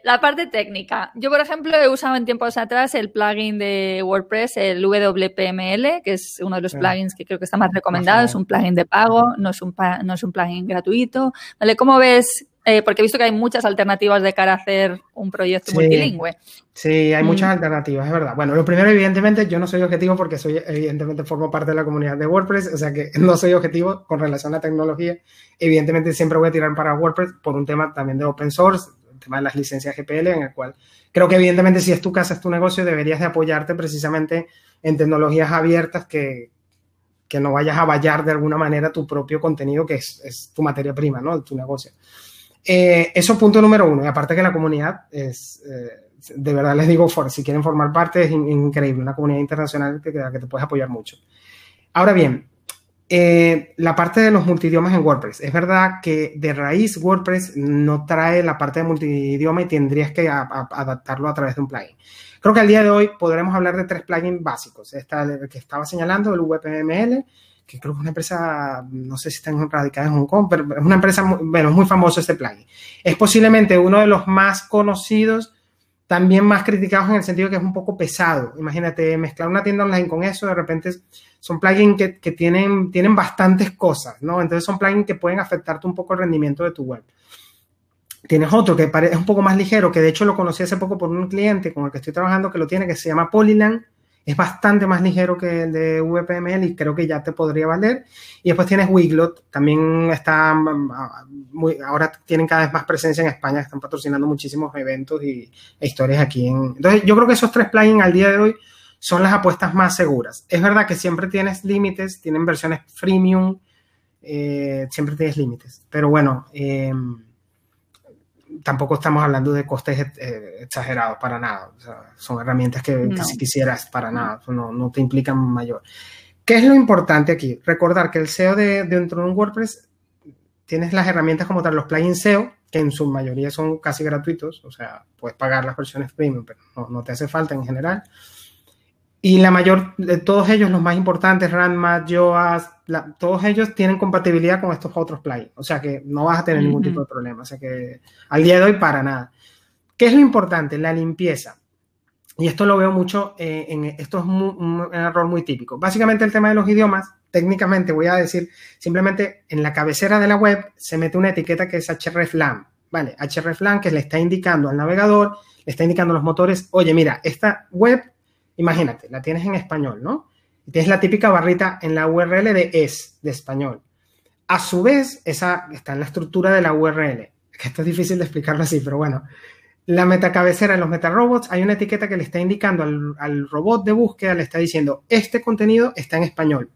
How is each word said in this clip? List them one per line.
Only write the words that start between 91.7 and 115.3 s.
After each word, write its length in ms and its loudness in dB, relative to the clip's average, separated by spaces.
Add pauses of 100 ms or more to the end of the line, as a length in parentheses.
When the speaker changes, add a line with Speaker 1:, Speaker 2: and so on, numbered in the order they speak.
Speaker 2:
con 120 -6
el 60 -6
que 60 -14
estoy 160 -10
trabajando 380 -2
que 80 -6
lo 80 -2
tiene, 180 -4
que 100 -4
se 140 -8
llama 220 -2
Polyland. 500 4 (440)
Es 100 -4
bastante 520 2
más 160 0
ligero 340 0
que 240 -2
el 100 -4
de 300 0
V 220 -2
P 140 -4
M 140 -6
L 140 0
y 100 -4
creo 200 -4
que 100 -2
ya 160 -4
te 100 -6
podría 360 -2
valer. 380 -2 (360)
Y 80 0
después 180 2
tienes 220 2
Wiglot, 640 2
también 600 2
está, 440 2
mm, 360 -2
ah, 340 -14 (260)
muy, 280 -2
ahora 320 -2 (140)
tienen 220 0
cada 160 2
vez 100 -2
más 120 -4
presencia 360 -2
en 60 2
España, 320 -4
están 200 -10
patrocinando 460 -6
muchísimos 480 -6
eventos 480 -8
y, 300 -10 (280)
e 60 -6
historias 340 -2
aquí 280 0
en, 280 -2
entonces 300 4
yo 100 6
creo 120 6
que 60 4
esos 180 2
tres 180 0
plugins 320 6
al 120 4
día 180 4
de 80 2
hoy 160 2 (420)
son 240 -2
las 100 4
apuestas 440 0
más 200 2
seguras. 540 -2
Es 100 0
verdad 280 4
que 80 -2
siempre 320 -4
tienes 360 -4
límites, 560 -4
tienen 280 -2
versiones 400 -2
freemium, 720 0 (640)
eh, 640 -6
siempre 260 -6
tienes 220 -4